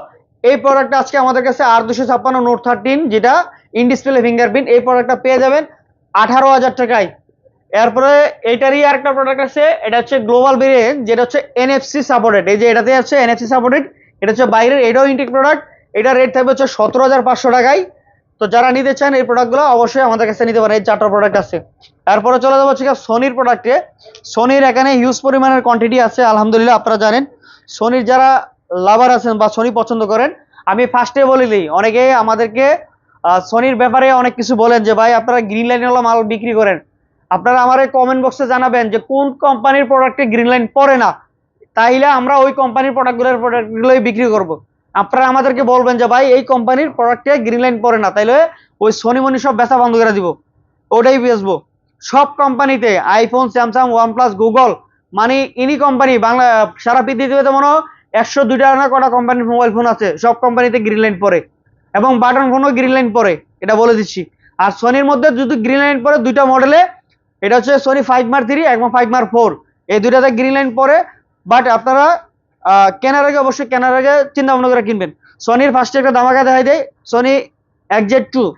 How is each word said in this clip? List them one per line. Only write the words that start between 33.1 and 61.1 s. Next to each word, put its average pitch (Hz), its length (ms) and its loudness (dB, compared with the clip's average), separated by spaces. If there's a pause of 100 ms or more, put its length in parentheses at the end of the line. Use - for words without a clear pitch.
আহ, 175 180 2 (140)
Sony-র 247 220 0
ব্যাপারে 254 360 2
অনেক 247 220 0
কিছু 233 220 -4
বলেন 233 260 2
যে, 214 120 0
"ভাই, 226 200 2
আপনারা 240 260 0
গ্রিন 220 260 -4
লাইনওয়ালা 247 340 -2
মাল 233 220 0
বিক্রি 226 300 -6
করেন।" 208 260 0 (520)
আপনারা 240 320 0
আমার 254 180 2
এই 269 80 0
কমেন্ট 262 380 0
বক্সে 262 200 -4
জানাবেন 247 440 -2
যে 220 80 -2
কোন 269 340 -4
কোম্পানির 269 520 0
প্রোডাক্টে 262 420 0
গ্রিন 233 200 0
লাইন 240 280 0
পড়ে 277 220 4
না, 208 240 -2 (540)
তাইলে 254 320 2
আমরা 269 300 0
ওই 269 160 2
কোম্পানির 262 400 -2
প্রোডাক্টগুলোর, 247 460 -2
প্রোডাক্টগুলোই 233 600 0
বিক্রি 233 280 -2
করব। 190 340 -4 (340)
আপনারা 254 320 0
আমাদেরকে 262 360 0
বলবেন 247 360 0
যে, 240 80 0
"ভাই, 254 260 2
এই 254 100 4
কোম্পানির 262 480 -2
প্রোডাক্টে 240 480 -2
গ্রিন 226 220 -4
লাইন 240 220 -2
পড়ে 226 160 2
না," 196 120 -2
তাইলে 247 380 2 (320)
ওই 214 120 2
Sony 247 280 -2
মনি 262 180 -2
সব 254 180 -4
বেচা 240 220 0
বন্ধ 240 180 0
করে 226 160 2
দিব, 185 220 -4 (560)
ওটাই 247 280 2
বেচবো। 202 420 -2 (400)
সব 285 260 0 (100)
কোম্পানিতে 254 640 0
iPhone, 233 480 0
Samsung, 240 420 0
OnePlus, 226 420 0
Google, 220 420 0 (380)
মানে 247 440 -2
any 262 220 -2
কোম্পানি, 262 400 0
বাংলা, 226 600 0
সারা 247 240 -2
পৃথিবীতে 269 400 -2
তো 269 100 0
মনে 277 140 0
হয় 311 160 0 (300)
একশো 233 320 -2
দুইটা 262 300 2
না 269 140 0
কটা 262 200 0
কোম্পানির 247 360 -2
মোবাইল 240 280 0
ফোন 240 140 -2
আছে, 202 320 -2
সব 233 140 2
কোম্পানিতে 240 460 0
গ্রিন 214 200 -4
লাইন 214 220 0